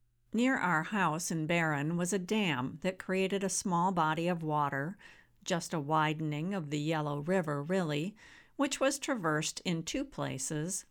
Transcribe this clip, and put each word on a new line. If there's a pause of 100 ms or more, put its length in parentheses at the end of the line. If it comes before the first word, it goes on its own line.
(340)
Near
our
house
in
Barron
was
a
dam
that
created
a
small
body
of
water, (440)
just
a
widening
of
the
Yellow
River,
really, (400)
which
was
traversed
in
two
places